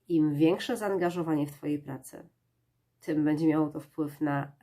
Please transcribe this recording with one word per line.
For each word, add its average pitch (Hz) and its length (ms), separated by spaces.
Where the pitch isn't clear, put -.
im 156 280
większe 165 420
zaangażowanie 170 680
w 143 40
Twojej 147 280
pracy, 143 480
tym 151 220
będzie 151 240
miało 151 220
to 151 100
wpływ 143 420
na 143 300